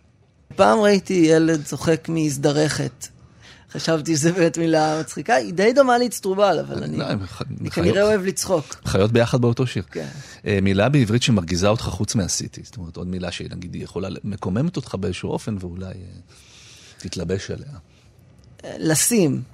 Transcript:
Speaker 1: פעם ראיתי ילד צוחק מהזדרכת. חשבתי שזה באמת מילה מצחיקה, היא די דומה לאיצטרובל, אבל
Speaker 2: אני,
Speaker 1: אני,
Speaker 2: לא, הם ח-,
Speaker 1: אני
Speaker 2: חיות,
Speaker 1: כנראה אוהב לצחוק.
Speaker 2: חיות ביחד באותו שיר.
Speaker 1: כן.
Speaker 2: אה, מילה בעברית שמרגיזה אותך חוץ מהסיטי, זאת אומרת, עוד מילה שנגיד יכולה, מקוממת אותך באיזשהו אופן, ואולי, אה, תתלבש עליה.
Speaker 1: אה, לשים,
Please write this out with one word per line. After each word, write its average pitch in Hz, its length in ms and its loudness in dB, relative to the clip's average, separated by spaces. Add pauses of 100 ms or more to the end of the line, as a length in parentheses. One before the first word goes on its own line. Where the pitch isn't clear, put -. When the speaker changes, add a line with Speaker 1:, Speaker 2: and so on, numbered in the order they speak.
(560)
Speaker 1:
פעם 214 240 4
ראיתי 202 340 4
ילד 160 500 4
צוחק 156 460 -2
מהזדרכת. 147 1000 0 (640)
חשבתי 160 440 -2
שזה 160 160 2
באמת 165 260 2
מילה 156 420 2
מצחיקה, 170 360 -2
היא 226 180 -2
די 202 200 4
דומה 254 240 6
לאיצטרובל, 196 600 2
אבל 139 180 -6
Speaker 2:
אני, - 80 -6
Speaker 1:
אני, 76 120 -6
Speaker 2:
לא, - 80 -4
הם 98 200 -4
ח-, - 160 -12 (200)
Speaker 1:
אני - 100 -8
Speaker 2:
חיות, - 160 0
Speaker 1:
כנראה 196 160 4
אוהב 214 220 2
לצחוק. 175 500 -4 (100)
Speaker 2:
חיות 107 260 2
ביחד 117 300 4
באותו 120 260 2
שיר. 107 240 -6
Speaker 1:
כן. 78 160 -8 (400)
Speaker 2:
אה, 101 140 2
מילה 98 280 4
בעברית 120 340 4
שמרגיזה 90 440 2
אותך 110 160 2
חוץ - 320 -4
מהסיטי, - 480 -4
זאת - 140 -20
אומרת, 82 200 -14
עוד 90 100 -8
מילה 90 240 -6
שנגיד 90 440 -10
יכולה, 87 340 -8 (140)
מקוממת 107 520 -4
אותך - 200 -8
באיזשהו 95 340 -6
אופן, 117 300 -6
ואולי, 90 260 -10
אה, 92 60 -12 (1080)
תתלבש 92 540 -6
עליה. - 160 -12 (1000)
Speaker 1:
אה, - 140 -12
לשים, 156 600 2 (120)